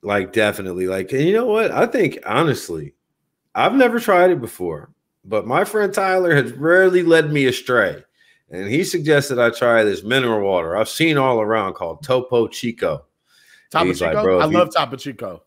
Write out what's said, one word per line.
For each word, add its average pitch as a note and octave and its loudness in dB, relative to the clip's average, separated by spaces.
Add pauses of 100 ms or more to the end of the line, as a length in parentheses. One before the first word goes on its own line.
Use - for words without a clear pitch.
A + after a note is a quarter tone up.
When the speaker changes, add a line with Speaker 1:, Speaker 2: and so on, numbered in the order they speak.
Speaker 1:
Like, G2+ -2
definitely. G2 -2
Like, F#2+ -4
and C3+ 0
you F3+ 2
know A#3 2
what? A3 0
I C#3 2
think, A3 -2
honestly, G2+ -2 (600)
I've D#3+ 2
never A#3+ 2
tried F#3 4
it D#3+ 0
before, E2+ -10 (340)
but G2+ -4
my D3+ 0
friend G3+ -2
Tyler F#3 0
has B2 0
rarely F3+ 4
led D#3+ 4
me C#3+ 2
astray. A#2+ 0 (460)
And F#2+ -10
he D3 0
suggested D3 0
I A#2 4
try A#2 2
this G2 -2
mineral A2+ 0
water F2 0
I've G#2+ -2
seen D#3+ 0
all C3 2
around G#2+ -2
called E2 -10
Topo B2+ 0
Chico. F#2+ -6 (640)
Speaker 2:
Topo E3 0
Speaker 1:
He's F3+ -2
like, E3 -2
Speaker 2:
Chico? - -2
Speaker 1:
"Bro, F#2 2
Speaker 2:
I E3 4
Speaker 1:
if D#3 0
you" E3 2
Speaker 2:
love F3 2
Topo C#3 -2
Chico. A2 -14